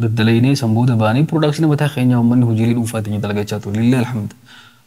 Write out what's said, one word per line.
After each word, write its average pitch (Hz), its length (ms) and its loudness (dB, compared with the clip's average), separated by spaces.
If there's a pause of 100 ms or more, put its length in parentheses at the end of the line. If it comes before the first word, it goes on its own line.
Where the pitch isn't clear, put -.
daddaleynee 117 540 2
san 117 180 -2
booda 120 220 2
baanee 110 320 2
production 156 420 0
mataa 147 200 0
keenya 127 300 0
uummanni 120 280 2
hojiilee 113 260 0
dhuunfaatiin 110 480 -4
dalagachaa 104 380 -4
ture. 101 160 -8
Lillahi 120 300 2
alhamd. 113 260 -6 (560)